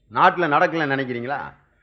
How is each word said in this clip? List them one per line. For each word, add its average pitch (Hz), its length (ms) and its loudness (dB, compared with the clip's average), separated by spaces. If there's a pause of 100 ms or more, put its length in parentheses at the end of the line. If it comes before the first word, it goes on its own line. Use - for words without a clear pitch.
(100)
நாட்டுல 170 380 2
நடக்கலன்னு 147 460 0
நினைக்கிறீங்களா? 127 440 -6 (440)